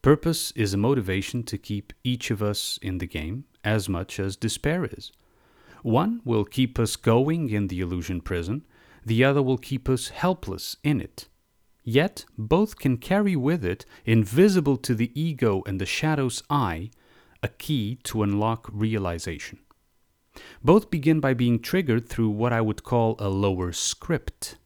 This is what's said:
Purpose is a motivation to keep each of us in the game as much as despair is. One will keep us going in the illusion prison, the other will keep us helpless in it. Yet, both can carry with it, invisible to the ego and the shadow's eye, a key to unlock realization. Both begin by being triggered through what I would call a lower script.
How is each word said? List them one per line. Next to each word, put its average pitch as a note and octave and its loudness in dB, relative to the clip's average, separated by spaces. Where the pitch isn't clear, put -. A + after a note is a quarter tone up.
Purpose D3+ 2
is G#2 0
a G2 2
motivation G#2 0
to G#2+ -8
keep - -8
each B2 -2
of G#2+ -2
us - -4
in F#2 -4
the F2 -4
game E2+ -8
as G#2 0
much F#2 -4
as F#2+ -4
despair D3+ -2
is. - -12
One F3+ 2
will A2 2
keep B2 0
us A2+ 0
going C#3 2
in G#2 0
the F#2 -4
illusion F2+ -2
prison, F#2 -4
the A2+ 4
other C#3 4
will B2+ 2
keep - -6
us C3 0
helpless - -4
in D3 2
it. - -14
Yet, C#3 0
both D#3+ 0
can B2+ 0
carry G3 0
with C#3+ 0
it, F2+ -4
invisible C3+ 4
to - -2
the A#2 0
ego B2+ 0
and F#2+ -4
the F#2+ -2
shadow's C#3+ -2
eye, G#2 0
a A2 -2
key B2 -4
to A2 -2
unlock G#2+ 0
realization. G#2 -4
Both F#3 6
begin D#3 2
by C3+ 2
being A#2+ 2
triggered C3+ 0
through A2+ 0
what A2+ 0
I A2+ 0
would G#2+ -2
call A#2 2
a G2+ -2
lower F#2+ 0
script. - -6